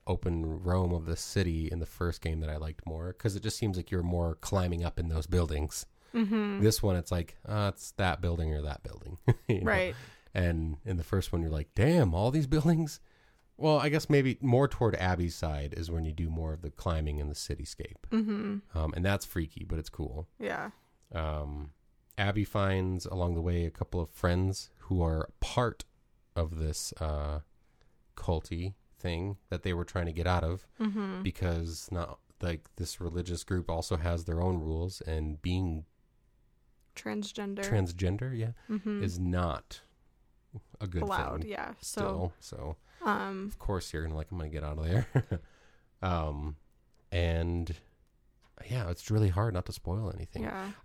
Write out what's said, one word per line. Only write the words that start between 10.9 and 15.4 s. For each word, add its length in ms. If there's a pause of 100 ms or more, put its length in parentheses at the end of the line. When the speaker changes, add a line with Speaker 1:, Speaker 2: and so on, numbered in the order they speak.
Speaker 1:
the 60
first 280
one, 100
you're 100
like, 240
"Damn, 380
all 180
these 160
buildings?" 520 (580)
Well, 220
I 100
guess 200
maybe 320
more 260
toward 280
Abby's 400
side 400